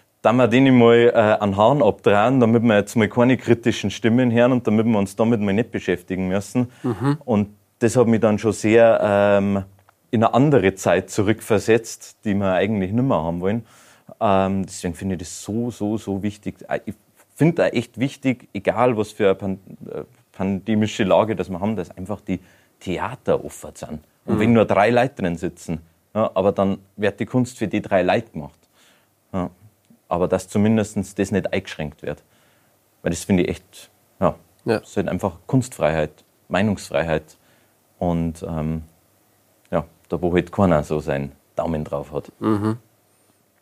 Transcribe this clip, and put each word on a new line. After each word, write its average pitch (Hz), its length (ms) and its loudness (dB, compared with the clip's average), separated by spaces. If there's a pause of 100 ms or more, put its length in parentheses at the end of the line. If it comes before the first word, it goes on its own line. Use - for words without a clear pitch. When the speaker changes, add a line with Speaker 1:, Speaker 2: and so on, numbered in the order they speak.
(220)
Speaker 1:
tun 113 140 2
wir 127 120 4
denen 127 300 4
mal, 117 360 6
äh, 107 280 4
einen 98 160 0
Hahn 131 240 4
abdrehen, 110 580 2
damit 113 220 4
wir 113 140 4
jetzt 101 200 0
mal 110 120 2
keine 123 280 2
kritischen 117 540 0
Stimmen 120 420 0
hören 120 200 4
und 123 140 -2
damit 110 200 2
wir 117 120 2
uns 101 180 -2
damit 113 260 0
mal 104 100 -2
nicht 101 180 -2
beschäftigen 92 580 -4
müssen. 110 420 -2 (120)
Speaker 2:
Mhm. 131 440 -2
Speaker 1:
Und 104 220 0 (320)
das 113 160 2
hat 120 100 6
mich 113 140 2
dann 104 180 2
schon 110 140 -2
sehr, 113 500 4
ähm, 101 640 2 (480)
in 113 120 2
eine 113 100 2
andere 120 400 4
Zeit 92 360 0
zurückversetzt, - 1120 -2
die 104 100 -2
wir 98 180 -2
eigentlich 95 400 -2
nicht 120 120 0
mehr 127 180 0
haben 85 180 -4
wollen. 104 240 -2 (560)
Ähm, 98 460 0
deswegen 92 280 -8
finde 95 200 -6
ich 82 60 -10
das - 220 -14
so, 117 280 -6
so, 107 280 -6
so 98 240 -6
wichtig. 104 340 -8 (120)
Äh, - 180 -4
ich 104 80 -10 (420)
finde 160 260 2
da 90 60 2
echt - 300 -6
wichtig, 135 540 -4
egal 107 440 0
was 104 160 -4
für 107 140 0
eine 95 100 4
Pan-, 98 220 -6 (300)
äh, - 140 -10 (300)
pandemische 104 720 -2
Lage 95 320 2
das 90 120 -6
wir 90 120 -8
haben, 104 160 -4
dass 87 200 -10
einfach 95 240 -10
die 92 200 -6 (400)
Theater 92 640 -4
offen - 300 -16
sind. - 260 -14 (260)
Und - 80 -2
Speaker 2:
Mhm. 107 60 0
Speaker 1:
wenn 110 120 4
nur 113 120 6
drei 101 260 2
Leute 120 320 0
drin 85 140 -2
sitzen, 82 440 -8 (320)
ja, 107 220 -2
aber 95 180 2
dann 98 260 -2 (180)
wird 101 240 -4
die 117 60 -6
Kunst 127 320 -4
für 107 100 -4
die 104 120 -2
drei 95 220 0
Leute 95 300 -2
gemacht. 71 260 -12 (720)
Ja. 92 160 -4 (600)
Aber 87 180 -2
dass 95 220 -2
zumindest 107 480 0 (220)
das 101 120 -2
nicht 92 220 -4
eingeschränkt 80 500 -8
wird. - 180 -10 (840)
Weil - 80 -2
das - 120 -6
finde 90 220 0
ich - 60 -4
echt, - 400 -14 (280)
ja, 87 160 0 (300)
Speaker 2:
Ja. 113 140 0
Speaker 1:
es - 120 -14
ist - 60 -8
halt 90 120 -2
einfach 90 280 -4 (100)
Kunstfreiheit, 80 800 -2 (240)
Meinungsfreiheit 85 880 -2 (640)
und, 85 420 -4
ähm, 80 400 -6 (880)
ja, 82 140 -2 (240)
da 85 120 -4
wo 87 140 -2
halt 87 180 0
keiner 85 300 2
so 76 180 -4
seinen 71 320 -6 (240)
Daumen 78 280 -4
drauf 71 280 -10
hat. 73 280 -10
Speaker 2:
Mhm. 107 360 -2 (840)